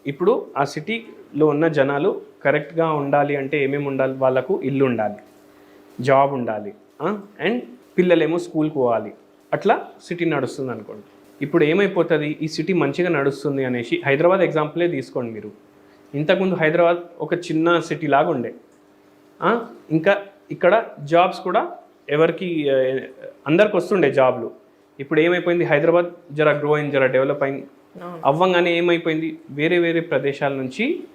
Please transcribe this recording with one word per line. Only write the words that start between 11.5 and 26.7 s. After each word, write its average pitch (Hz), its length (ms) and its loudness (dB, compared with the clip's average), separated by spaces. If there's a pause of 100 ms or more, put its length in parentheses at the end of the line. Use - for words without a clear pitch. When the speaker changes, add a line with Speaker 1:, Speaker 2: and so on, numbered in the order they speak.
Speaker 1:
ఏమైపోతుంది? 165 760 2
ఈ 160 60 -2
సిటీ 165 260 -4
మంచిగా 156 360 0
నడుస్తుంది 139 560 -2
అనేసి, 120 400 -4
హైదరాబాద్ 165 360 4
ఎగ్జాంపులే 151 460 0
తీసుకోండి 131 440 -6
మీరు. 107 200 -12 (640)
ఇంతకుముందు 185 400 2
హైదరాబాద్ 170 420 4 (220)
ఒక 151 140 -6
చిన్న 165 460 2
సిటీ 156 280 -6
లాగా 143 220 4
ఉండే. 120 240 -4 (880)
ఆ? 226 240 2 (260)
ఇంకా 185 300 2 (300)
ఇక్కడ 190 340 2 (180)
జాబ్స్ 170 360 2
కూడా 226 320 -2 (380)
ఎవరికి, 165 600 0
ఆ, 131 300 2 (480)
అందరికి 196 300 4
వస్తుండే 165 340 2
జాబ్లు. 120 400 2 (480)
ఇప్పుడు 151 220 0
ఏమైపోయింది? 175 440 0
హైదరాబాద్ 165 400 2 (260)
జర 151 200 2
గ్రో 147 220 0